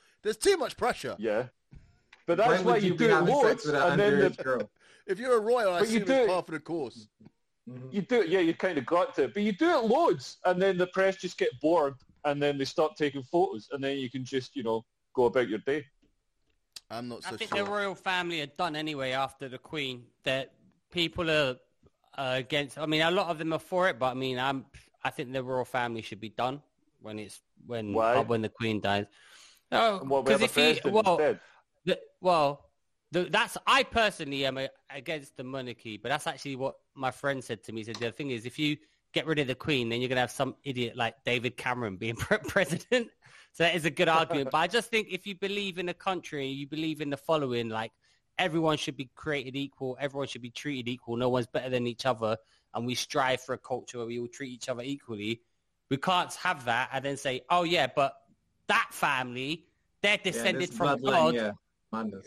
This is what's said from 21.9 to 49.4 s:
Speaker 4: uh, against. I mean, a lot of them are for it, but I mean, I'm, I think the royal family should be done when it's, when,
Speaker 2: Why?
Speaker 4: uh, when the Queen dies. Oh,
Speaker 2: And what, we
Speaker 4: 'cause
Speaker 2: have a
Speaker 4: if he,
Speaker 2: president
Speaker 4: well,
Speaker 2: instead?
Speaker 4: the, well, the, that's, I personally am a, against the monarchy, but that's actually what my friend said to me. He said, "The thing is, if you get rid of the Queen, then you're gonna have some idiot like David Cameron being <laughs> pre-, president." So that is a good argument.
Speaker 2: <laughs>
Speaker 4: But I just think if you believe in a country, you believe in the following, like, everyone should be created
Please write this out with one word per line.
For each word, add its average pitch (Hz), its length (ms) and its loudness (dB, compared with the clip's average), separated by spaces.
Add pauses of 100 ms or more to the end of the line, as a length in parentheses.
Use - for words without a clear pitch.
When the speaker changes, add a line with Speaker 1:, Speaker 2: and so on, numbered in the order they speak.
Speaker 4:
uh, 131 180 -2
against. 143 420 -4
I 156 80 -4
mean, 156 160 2
a 170 80 4
lot 185 180 0
of 160 100 -4
them 160 140 -4
are 156 60 -2
for 185 300 0
it, 139 100 -2
but 127 120 0
I 123 40 -8
mean, 131 240 -4
I'm, 135 280 -2 (360)
I 131 80 -2
think 127 220 -10
the 135 100 -4
royal 127 220 -2
family 117 380 -4
should 101 180 -12
be 107 100 -10
done 127 300 -4 (400)
when 107 180 -12
it's, 104 220 -14 (260)
when, 107 260 -6
Speaker 2:
Why? 113 240 4
Speaker 4:
uh, 117 60 6
when 113 200 0
the 107 60 -2
Queen 110 320 -2
dies. 101 260 0 (640)
Oh, 220 280 2
Speaker 2:
And - 100 -8
what, - 140 2
we - 80 4
Speaker 4:
'cause 196 80 6
Speaker 2:
have - 20 4
a - 20 4
Speaker 4:
if - 100 -2
he, - 260 4
Speaker 2:
president 196 140 0
Speaker 4:
well, 202 200 6
Speaker 2:
instead? 147 260 2 (440)
Speaker 4:
the, 180 140 0 (220)
well, 156 480 2 (440)
the, 175 120 0
that's, 208 320 0 (100)
I 254 180 6
personally 156 600 0
am 135 140 0
a, 135 100 -4 (220)
against 139 460 -10
the 131 80 -10
monarchy, 123 520 -10
but 113 120 -8
that's 143 180 -2
actually 131 300 -8
what 135 180 -4 (220)
my 131 160 -2
friend 139 300 -4
said 113 220 -8
to 107 80 -12
me. 113 80 -8
He 104 40 -10
said, 110 120 -10
"The 117 160 -4
thing 143 180 -8
is, 113 160 -6
if 123 120 -10
you 151 180 0 (360)
get 147 140 -2
rid 156 120 2
of 143 80 0
the 127 80 -2
Queen, 127 340 0
then 117 120 0
you're 127 80 -2
gonna 127 120 2
have 120 100 0
some 127 240 -4 (100)
idiot 123 320 -4
like 117 180 -2 (100)
David 123 320 0
Cameron 120 400 -4
being 113 180 -6
<laughs> - 20 -8
pre-, - 220 0
president." 214 720 0 (440)
So 165 120 0
that 170 100 2
is 156 100 -2
a 165 60 2
good 160 180 2
argument. 156 420 2
Speaker 2:
<laughs> - 20 -2
Speaker 4:
But 156 60 2
I 170 100 4
just 220 220 -2
think 220 200 0
if 185 160 -8
you 202 80 -8
believe 196 440 -4
in 180 100 -4
a 175 60 -6
country, 156 540 -6
you 139 200 -8
believe 156 320 -4
in 143 100 -4
the 139 60 -4
following, 127 520 -2
like, 110 220 -6 (480)
everyone 160 380 0
should 139 200 -8
be 131 200 -10
created 135 400 -6